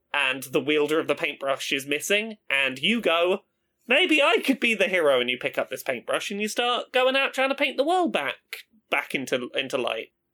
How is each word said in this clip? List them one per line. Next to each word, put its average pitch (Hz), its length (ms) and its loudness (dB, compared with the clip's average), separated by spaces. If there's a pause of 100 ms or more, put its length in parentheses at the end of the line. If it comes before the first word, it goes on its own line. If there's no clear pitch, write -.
(120)
and 135 320 0
the 135 160 0
wielder 151 380 2
of 147 80 -2
the 143 80 2
paintbrush 139 580 -4
is 139 140 -2
missing, 202 500 -2 (140)
and 135 300 0
you 208 200 0
go, 180 440 2 (420)
"Maybe 302 340 4
I 330 240 4
could 269 140 2
be 226 160 2
the 190 140 2
hero," 151 320 4
and 123 100 0
you 123 80 -2
pick 135 200 -4
up 127 120 -2
this - 140 -8
paintbrush 131 460 -4
and 202 100 -6
you 214 80 -2
start 240 440 -2
going 254 240 2
out 269 180 0
trying 269 160 0
to 269 40 0
paint 277 220 -2
the 269 80 0
world 339 280 2
back, 139 240 -4 (540)
back - 240 -2
into, 127 400 -2
into 135 240 -4
light. 117 300 -4 (240)